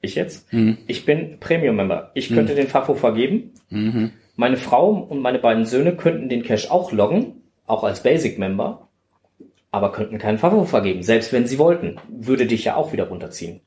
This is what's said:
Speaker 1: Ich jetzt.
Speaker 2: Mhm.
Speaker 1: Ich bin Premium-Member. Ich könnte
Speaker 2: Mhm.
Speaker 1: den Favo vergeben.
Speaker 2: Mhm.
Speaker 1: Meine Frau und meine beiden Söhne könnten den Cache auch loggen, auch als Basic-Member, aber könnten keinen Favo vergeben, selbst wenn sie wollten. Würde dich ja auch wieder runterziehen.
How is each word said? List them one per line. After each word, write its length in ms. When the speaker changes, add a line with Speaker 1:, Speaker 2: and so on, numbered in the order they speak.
Speaker 1:
Ich 140
jetzt. 360
Speaker 2:
Mhm. 260
Speaker 1:
Ich 180
bin 340
Premium-Member. 760
Ich 140
könnte 240
Speaker 2:
Mhm. 40
Speaker 1:
den 100
Favo 280
vergeben. 560
Speaker 2:
Mhm. 420
Speaker 1:
Meine 220
Frau 340
und 300
meine 180
beiden 260
Söhne 320
könnten 320
den 140
Cache 280
auch 220
loggen, 480
auch 160
als 200
Basic-Member, 840
aber 200
könnten 260
keinen 200
Favo 280
vergeben, 380
selbst 300
wenn 120
sie 140
wollten. 380
Würde 360
dich 180
ja 120
auch 180
wieder 160
runterziehen. 580